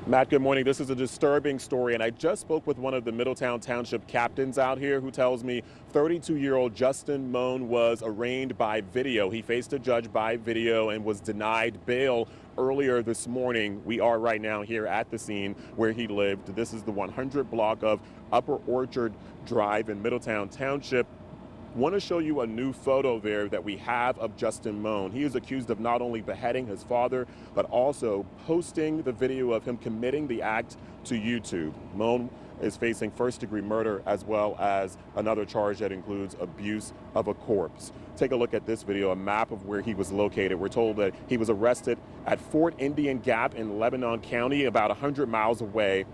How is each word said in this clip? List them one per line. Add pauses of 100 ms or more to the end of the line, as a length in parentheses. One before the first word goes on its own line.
Matt,
good
morning.
This
is
a
disturbing
story,
and
I
just
spoke
with
one
of
the
Middletown
Township
captains
out
here
who
tells
me (280)
thirty-two-year-old
Justin
Moan
was
arraigned
by
video.
He
faced
a
judge
by
video
and
was
denied
bail (320)
earlier
this
morning.
We
are
right
now
here
at
the
scene (220)
where
he
lived.
This
is
the
one
hundred
block
of (320)
Upper (100)
Orchard (320)
Drive
in
Middletown
Township. (680)
Want
to
show
you
a
new
photo
there
that
we
have
of
Justin
Moan.
He
is
accused
of
not
only
beheading
his
father, (280)
but
also (180)
posting
the
video
of
him
committing
the
act (280)
to
YouTube. (220)
Moan (320)
is
facing
first-degree
murder
as
well
as (180)
another
charge
that
includes
abuse (220)
of
a
corpse. (280)
Take
a
look
at
this
video,
a
map
of
where
he
was
located.
We're
told
that (120)
he
was
arrested (280)
at
Fort
Indian
Gap
in
Lebanon
County,
about
a
hundred
miles
away.